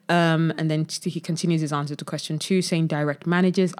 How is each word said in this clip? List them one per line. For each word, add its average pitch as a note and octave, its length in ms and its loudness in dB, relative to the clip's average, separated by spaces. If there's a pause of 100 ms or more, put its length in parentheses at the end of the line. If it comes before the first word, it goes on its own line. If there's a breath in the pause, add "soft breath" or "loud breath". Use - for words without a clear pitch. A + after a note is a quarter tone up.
Um, E3 480 4
and D#3+ 120 0
then D#3 140 0
t-, - 260 -6
he D#3+ 120 -6
continues E3 400 0
his D3 100 -2
answer D3 240 -4
to - 100 -10
question D#3 320 -6
two, F#3 240 2
saying E3 260 0
direct D3 380 -2
managers, F3+ 540 2